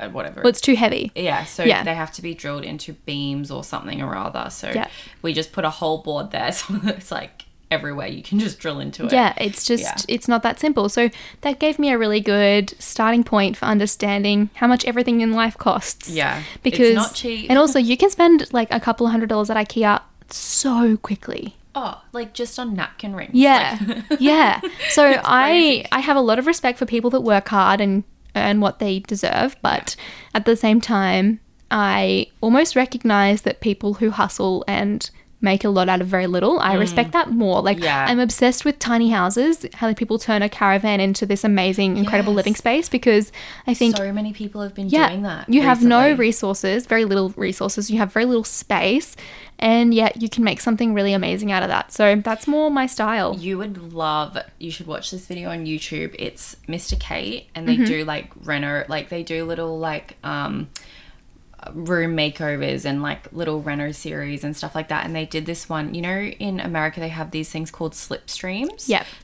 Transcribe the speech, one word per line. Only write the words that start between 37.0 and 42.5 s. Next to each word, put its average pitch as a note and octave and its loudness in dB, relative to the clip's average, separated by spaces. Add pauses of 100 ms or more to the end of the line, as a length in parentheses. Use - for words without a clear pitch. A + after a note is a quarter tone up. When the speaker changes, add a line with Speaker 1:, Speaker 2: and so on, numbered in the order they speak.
Speaker 2:
that E4 2
more. G#3 2
Like, F#3+ 0
Speaker 1:
Yeah. C#3 0
Speaker 2:
I'm B3 2
obsessed B3 2
with D4 0
tiny A#3 2
houses, A3+ 2
how A#3 -2
the A3 0
people A3 -2
turn G#3+ 0
a G#3 0
caravan G3+ 2
into G3 0
this G3 0
amazing, F#3+ 2
incredible G3+ 2
living G3+ 2